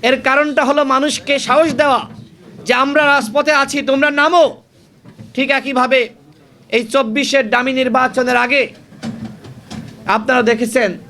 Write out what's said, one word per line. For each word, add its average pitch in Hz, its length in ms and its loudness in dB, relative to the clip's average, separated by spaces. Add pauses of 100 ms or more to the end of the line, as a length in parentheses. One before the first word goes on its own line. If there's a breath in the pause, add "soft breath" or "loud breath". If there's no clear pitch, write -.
এর 262 180 2
কারণটা 285 440 0
হলো 285 200 2
মানুষকে 269 540 0
সাহস 302 360 2
দেওয়া 262 260 2 (640)
যে 214 100 2
আমরা 285 300 2
রাজপথে 285 480 2
আছি, 277 300 0
তোমরা 269 280 2
নামো। 311 340 4 (880)
ঠিক 262 180 0
একইভাবে 254 480 0 (720)
এই 226 180 0
চব্বিশের 254 640 0
ডামি 247 240 0
নির্বাচনের 254 640 0
আগে 247 260 0 (1400)
আপনারা 233 360 0
দেখেছেন 226 460 0 (200)